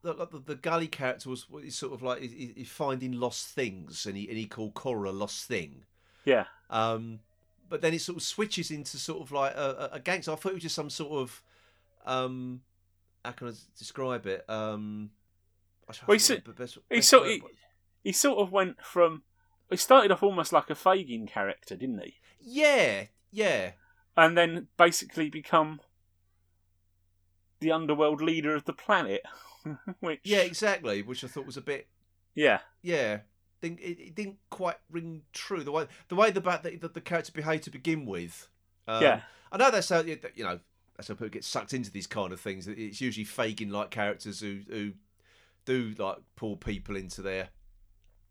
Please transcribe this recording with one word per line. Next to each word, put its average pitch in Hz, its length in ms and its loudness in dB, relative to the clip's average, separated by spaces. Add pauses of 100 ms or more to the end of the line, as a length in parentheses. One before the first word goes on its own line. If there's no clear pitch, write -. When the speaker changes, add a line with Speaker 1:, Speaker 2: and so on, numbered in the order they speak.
Speaker 1:
the, 165 120 -6
the, 165 240 -10
the 139 160 -10
gully 165 320 -2
character 131 420 -4
was, 127 220 -10
was 143 240 -14
sort 135 180 -8
of 123 100 -12
like, 127 200 -2
he, 123 60 -10
he, 120 280 -14
he's 127 140 -16
finding 131 420 -2
lost 123 360 -4
things, 95 580 -6
and 98 100 -6
he, 101 120 -8
and 110 100 -6
he 110 80 -6
called 107 260 -10
Cora 107 400 -4
Lost 101 340 -6
Thing. 76 380 -6 (400)
Speaker 2:
Yeah. 123 200 6 (260)
Speaker 1:
Um, 113 500 -2 (480)
but 165 140 -6
then 165 100 2
it 165 80 -4
sort 175 160 -8
of 156 60 -8
switches - 480 -4
into 147 260 -10
sort 156 240 -8
of 135 100 -14
like 139 240 0
a, 139 380 -4
a, - 40 -12
a 135 40 -10
gangster. 175 320 -4
I 151 40 -4
thought 190 160 -4
it - 20 -6
was 165 80 -10
just 160 120 -6
some 147 160 -6
sort 147 300 -8
of, 123 220 -8 (640)
um, 127 560 -4 (600)
how 120 80 -8
can 123 160 -10
I - 20 -8
s-, 110 160 -18 (120)
describe 123 480 -6
it? 95 220 -4
Um, 107 600 -6 (800)
I - 40 -18 (140)
Speaker 2:
Well, 208 100 10
he - 20 2
Speaker 1:
can't - 40 4
Speaker 2:
so-, 262 120 6
Speaker 1:
remember - 180 -8
the - 120 -12
best, - 140 -16 (100)
Speaker 2:
he - 80 2
Speaker 1:
best 233 140 8
Speaker 2:
sort, 262 140 12
Speaker 1:
word, 220 80 0
Speaker 2:
he, 185 80 -2
Speaker 1:
but - 100 -20 (520)
Speaker 2:
he 196 100 -2
sort 262 260 4
of 190 120 2
went 185 320 0
from, 165 400 4 (460)
he 180 80 -2
started 240 340 8
off 180 120 4
almost 185 300 2
like 156 180 4
a 151 40 -2
Fagin 143 540 2
character, 98 480 -4
didn't 127 260 -6
he? - 120 -14 (260)
Speaker 1:
Yeah, 240 640 4 (260)
yeah. 147 420 0 (440)
Speaker 2:
And 165 200 8
then 170 320 2 (100)
basically 165 500 4
become 156 520 0 (1800)
the 160 120 2
underworld 151 500 2
leader 156 320 0
of 147 100 -4
the 151 80 -4
planet, 147 500 0 (400)
<laughs> 156 380 -12
which 160 240 -4
Speaker 1:
Yeah, 202 160 4
exactly, 175 640 0
which 123 220 -8
I - 40 -10
thought 139 180 -10
was 120 100 -12
a 139 60 -12
bit - 260 -8 (460)
Speaker 2:
Yeah. 143 260 6 (220)
Speaker 1:
Yeah. 127 380 0 (400)
Didn't, 170 200 -8
it, 175 200 -10
it 160 140 -20
didn't 196 240 -8 (100)
quite 180 280 -4 (140)
ring 165 320 -10 (120)
true. 180 280 -6
The 143 80 -6
way, 151 160 0 (220)
the 180 60 -6
way 214 160 8
the, 190 100 -2
ba-, 175 220 0
the, 170 140 -8
the, 165 120 -10
the 165 140 -12
character 170 280 -4
behaved 156 340 -2
to - 60 -12
begin 143 360 -4
with. 87 420 -8 (400)
Um, 113 140 2
Speaker 2:
Yeah. 117 180 6 (320)
Speaker 1:
I 190 60 -6
know 262 120 8
that's 196 200 0
how, 170 100 4
you 160 180 -6 (200)
know, 90 220 -4 (360)
that's - 120 -16
how 107 60 -6
people 110 140 -8
get 101 160 -10
sucked 120 300 -6
into 113 160 -4
these 90 160 -10
kind 95 260 -4
of 87 80 -12
things. 95 280 -8
It's 104 340 -10
usually 110 220 -4
Fagin-like 107 680 -4
characters 104 500 -4
who, 101 280 -8
who 104 240 -6 (760)
do, 123 320 -2
like, 98 200 -4 (180)
pull 104 200 -6
people 104 400 -6
into 92 240 -10
their, 95 280 -4 (840)